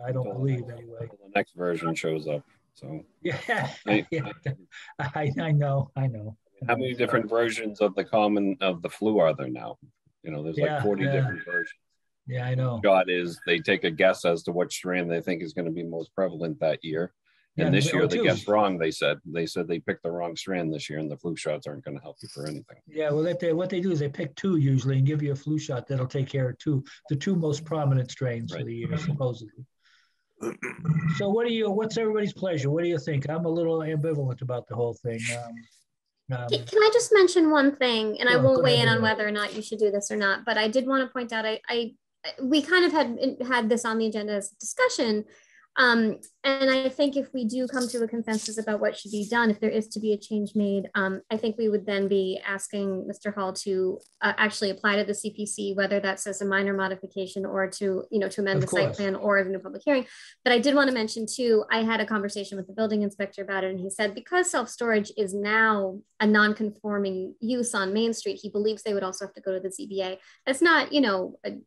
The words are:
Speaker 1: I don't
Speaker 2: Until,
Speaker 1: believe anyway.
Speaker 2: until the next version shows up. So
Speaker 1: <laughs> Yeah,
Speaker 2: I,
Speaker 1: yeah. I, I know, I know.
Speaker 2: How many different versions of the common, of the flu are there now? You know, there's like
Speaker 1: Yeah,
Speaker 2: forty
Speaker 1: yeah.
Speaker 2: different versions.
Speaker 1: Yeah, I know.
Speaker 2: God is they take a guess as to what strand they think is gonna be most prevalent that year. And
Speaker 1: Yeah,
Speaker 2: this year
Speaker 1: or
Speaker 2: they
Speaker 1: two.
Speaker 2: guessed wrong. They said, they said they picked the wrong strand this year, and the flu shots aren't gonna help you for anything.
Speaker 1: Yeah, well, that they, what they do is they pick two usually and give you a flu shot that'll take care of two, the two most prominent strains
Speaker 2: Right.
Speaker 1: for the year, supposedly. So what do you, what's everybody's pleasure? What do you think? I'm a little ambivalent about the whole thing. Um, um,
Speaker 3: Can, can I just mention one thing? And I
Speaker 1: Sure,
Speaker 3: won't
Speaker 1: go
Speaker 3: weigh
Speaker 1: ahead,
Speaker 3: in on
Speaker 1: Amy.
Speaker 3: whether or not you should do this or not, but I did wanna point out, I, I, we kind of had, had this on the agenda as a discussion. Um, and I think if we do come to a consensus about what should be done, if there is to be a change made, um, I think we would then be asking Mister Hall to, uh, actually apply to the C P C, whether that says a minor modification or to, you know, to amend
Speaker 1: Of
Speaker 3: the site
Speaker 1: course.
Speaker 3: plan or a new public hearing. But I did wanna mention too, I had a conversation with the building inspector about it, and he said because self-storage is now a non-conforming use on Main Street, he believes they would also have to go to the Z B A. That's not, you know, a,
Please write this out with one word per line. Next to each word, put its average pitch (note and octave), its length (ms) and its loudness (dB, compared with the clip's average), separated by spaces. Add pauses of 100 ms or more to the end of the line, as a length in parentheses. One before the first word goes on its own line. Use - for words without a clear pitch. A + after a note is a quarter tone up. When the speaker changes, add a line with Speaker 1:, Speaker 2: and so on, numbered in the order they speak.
Speaker 1:
I B2+ 60 -2
don't B2+ 140 -2
Speaker 2:
Until, G#2 140 -8
Speaker 1:
believe B2 300 -2
anyway. A#2 320 -16
Speaker 2:
until A2+ 200 -14
the G2 120 -20
next G2+ 200 0
version E2+ 400 -2
shows D#2 320 -2
up. D2 160 -4 (300)
So - 400 -14
Speaker 1:
<laughs> - 100 -20
Yeah, D#3+ 480 -4 (160)
Speaker 2:
I, G#2+ 240 2
Speaker 1:
yeah. D3+ 220 -4 (680)
I, C#3+ 400 -2
I D#3+ 140 0
know, C#3 440 0
I C3+ 100 0
know. G#2+ 320 -8 (280)
Speaker 2:
How A#2+ 100 2
many B2+ 180 -2
different A#2+ 340 0
versions A2+ 540 0
of G2 120 4
the G2 100 -2
common, G#2 580 2
of F2+ 180 0
the F2 80 -4
flu G#2+ 300 2
are D#2+ 160 6
there C2+ 160 -6
now? A1+ 260 -10 (460)
You - 80 -12
know, D2+ 120 -6
there's D#2+ 140 -6
like D3 140 2
Speaker 1:
Yeah, D3 120 -2
Speaker 2:
forty G#2 220 0
Speaker 1:
yeah. C#3 80 2
Speaker 2:
different C3+ 320 0
versions. - 360 -6 (460)
Speaker 1:
Yeah, B2 200 -4
I B2+ 80 0
know. B2+ 280 0
Speaker 2:
God F#2+ 280 6
is F2 340 0
they F2 140 2
take F2+ 260 0
a F2+ 60 2
guess F#2 340 4
as E2+ 200 2
to F2+ 80 -4
what F2 200 0
strand F2+ 380 -2
they E2+ 100 0
think E2+ 220 -4
is D#2+ 100 -8
gonna E2+ 180 -4
be E2+ 120 -6
most E2 320 -8
prevalent E2 460 -4
that D#2 220 0
year. E2 300 -4 (460)
And E2+ 80 2
Speaker 1:
Yeah, E2+ 40 2 (100)
Speaker 2:
this - 120 0
year - 120 2
Speaker 1:
or - 40 4
Speaker 2:
they - 80 0
Speaker 1:
two. A#3 80 2
Speaker 2:
guessed F2+ 240 2
wrong. G2+ 300 4
They D#2+ 120 0
said, D2 360 0
they E2 200 -4
said E2 220 -4
they F2 100 -2
picked F2+ 240 -6
the E2+ 80 -4
wrong E2+ 240 -4
strand F2 400 -4
this D2 160 -8
year, D2+ 80 -6
and D#2 100 -4
the D2 100 -10
flu E2+ 180 -6
shots D2+ 300 -6
aren't C#2+ 180 -12
gonna C#2+ 160 -10
help D2 220 -16
you - 80 -14
for C#2+ 160 -10
anything. D2+ 320 -12 (100)
Speaker 1:
Yeah, D3+ 220 -4
well, D3+ 140 2
that F3 160 -2
they, E3+ 120 0
what F3+ 160 0
they F#3 120 -2
do F#3 120 0
is D#3 80 0
they C#3+ 80 0
pick - 280 -8
two G3 200 0
usually C3+ 420 2
and C3+ 80 4
give D3 160 0
you C#3+ 100 -2
a C3+ 40 -4
flu D3+ 220 -2
shot C3 280 -6
that'll C3 200 -2
take C3+ 240 -4
care C3 180 0
of B2 100 -8
two, C3+ 240 0 (280)
the D#3 40 -2
two F#3 220 0
most D3+ 300 0
prominent C3+ 440 0
strains A#2 420 -6
Speaker 2:
Right. - 80 -6
Speaker 1:
for A#2+ 40 -4
the A#2 100 -8
year, A#2 220 -4
supposedly. C3 720 -4 (1500)
So G3+ 120 -2
what A3+ 180 2
do A#3+ 60 0
you, A3 180 0
what's A3 260 -2
everybody's G#3+ 360 0
pleasure? D3+ 380 -2
What D#3+ 120 0
do F3 60 0
you E3+ 100 0
think? C#3 300 -4
I'm E3 160 -2
a E3 60 0
little E3 300 0
ambivalent D3+ 600 -2
about B2 240 -6
the A2+ 80 -10
whole A#2 200 -2
thing. A2+ 260 -6 (160)
Um, - 1040 -14
um, A#2+ 100 -8
Speaker 3:
Can, - 160 0
can G4+ 180 2
I G#4+ 100 8
just A#4+ 200 4
mention F4+ 380 8
one C#4+ 260 6
thing? A3 420 0
And B3 100 2
I B3 40 6
Speaker 1:
Sure, B3 100 6
Speaker 3:
won't C4 140 6
Speaker 1:
go B3+ 60 2
Speaker 3:
weigh B3 120 6
Speaker 1:
ahead, A#3+ 100 6
Speaker 3:
in A3+ 40 4
on A3+ 80 4
Speaker 1:
Amy. A3 80 2
Speaker 3:
whether A3 240 2
or - 20 -2
not G#3 240 -2
you A3 80 -8
should G#3+ 160 -8
do G#3+ 120 4
this G3+ 200 -2
or G#3+ 60 -2
not, G3 280 0
but A3 140 0
I G#3+ 100 2
did A#3+ 180 2
wanna C4 200 2
point B3 260 -6
out, A3 140 -2
I, A3 220 -2
I, A#3 260 -2 (480)
we C#4 200 4
kind F4 220 6
of E4 80 6
had, C4 440 2 (100)
had B3 220 2
this A#3 160 2
on A3+ 140 0
the A3 80 2
agenda G#3 260 -4
as G3+ 180 -4
a - 60 -20
discussion. A#3 680 0 (520)
Um, A#3 440 4 (240)
and C4+ 260 4
I C4 200 2
think C#4+ 260 2
if C4+ 160 -2
we B3 140 -2
do B3 200 -2
come B3 220 -2
to A#3 160 -2
a - 20 -2
consensus A3 520 -4
about G#3+ 220 -2
what G#3+ 160 0
should - 140 -14
be G#3 180 -4
done, A#3 220 4
if G#3 100 0
there G#3+ 100 2
is G#3+ 180 0
to - 100 -8
be G#3+ 140 0
a G#3 60 0
change G#3 360 -4
made, G3 400 0
um, F#3+ 360 0
I A3 60 -2
think A3 200 -2
we A3+ 120 0
would G3+ 180 0
then G3 200 0
be F#3+ 400 0
asking G3 640 -4
Mister - 240 -8
Hall G3 220 -4
to, F#3 440 -2 (220)
uh, G3+ 160 2
actually G#3 340 0
apply G3+ 260 0
to G3+ 80 2
the G3+ 100 -2
C G3+ 160 -8
P G#3+ 160 -8
C, G3 280 -6
whether G3 260 2
that F#3+ 200 -2
says G3+ 220 -8
a - 20 -4
minor G3 300 0
modification F#3+ 720 -4
or F#3+ 260 -2
to, F#3+ 400 -2
you A3 100 0
know, F#3+ 80 0
to G#3 140 -4
amend F#3+ 200 2
Speaker 1:
Of F#3+ 80 -2
Speaker 3:
the F3+ 60 0
site G3 120 4
Speaker 1:
course. - 100 -8
Speaker 3:
plan G3 180 0
or G3+ 220 2
a F#3+ 100 4
new F#3+ 100 -4
public D4 260 -12
hearing. C4+ 220 2 (380)
But B3+ 80 6
I A#3+ 80 6
did C4+ 140 4
wanna C#4 180 6
mention A3 340 -2
too, A3+ 440 2
I A3+ 120 2
had A3 180 2
a G#3+ 60 -2
conversation G3+ 500 -4
with F#3+ 100 -8
the G3 80 -16
building G#3+ 280 0
inspector G3 400 -4
about F#3+ 220 -4
it, F#3+ 60 -2
and F#3+ 100 -6
he F#3 100 -4
said G#3 240 -2
because F4 360 0
self-storage A3+ 640 0
is G3 180 -2
now G#3 640 2 (220)
a - 60 4
non-conforming G#3 1120 2
use A#3+ 340 -2
on F#3+ 180 0
Main A3+ 200 2
Street, G3 280 -6
he G#3 100 -10
believes G#3 320 -2
they G#3 120 -2
would G3 80 0
also F#3+ 240 -6
have F#3+ 80 -14
to - 60 -20
go F#3+ 120 -4
to F#3 80 -2
the F#3+ 100 -6
Z G3 160 -12
B G3 160 -4
A. F#3 180 -6 (260)
That's C4+ 160 2
not, D#4+ 300 6
you D4 80 6
know, G3 440 2
a, G#3 100 -8 (120)